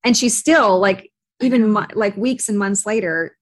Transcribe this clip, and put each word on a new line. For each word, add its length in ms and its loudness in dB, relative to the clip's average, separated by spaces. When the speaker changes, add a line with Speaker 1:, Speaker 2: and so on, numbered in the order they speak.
Speaker 1:
And 140 2
she's 180 0
still, 440 4
like, 320 0
Speaker 2:
I 40 -2
Speaker 1:
even 160 2
Speaker 2:
know. 200 2
Speaker 1:
mo-, 120 -8
like, 240 -2
weeks 320 -4
and 80 -2
months 300 -2
later 540 -4